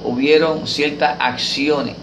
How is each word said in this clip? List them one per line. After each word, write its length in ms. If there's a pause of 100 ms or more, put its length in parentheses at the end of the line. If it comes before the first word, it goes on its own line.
hubieron 640
ciertas 520
acciones 840